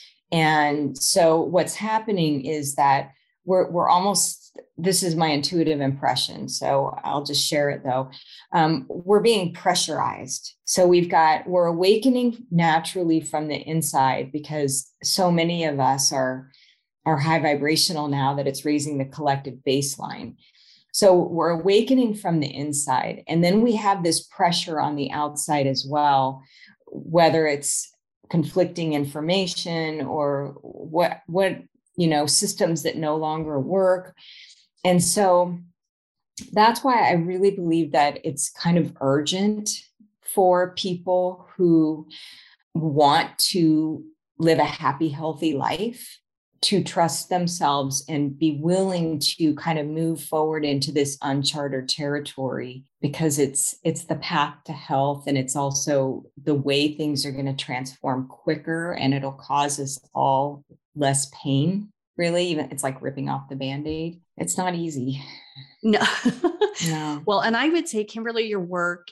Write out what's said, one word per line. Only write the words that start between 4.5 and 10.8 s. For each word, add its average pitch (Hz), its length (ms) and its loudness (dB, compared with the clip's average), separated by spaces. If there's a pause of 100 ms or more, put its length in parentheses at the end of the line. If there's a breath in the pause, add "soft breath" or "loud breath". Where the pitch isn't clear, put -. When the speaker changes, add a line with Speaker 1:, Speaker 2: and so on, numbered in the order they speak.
Speaker 1:
this 180 240 0
is 165 140 0
my 165 120 2
intuitive 151 520 0
impression, 135 680 -2
so 139 540 -2
I'll 143 220 -4
just 143 200 -2
share 147 260 0
it - 140 -6
though. 135 260 -2 (420 loud breath)
Um, 160 360 2
we're 190 320 2
being 208 320 2
pressurized. - 1000 -4 (100)
So 180 220 4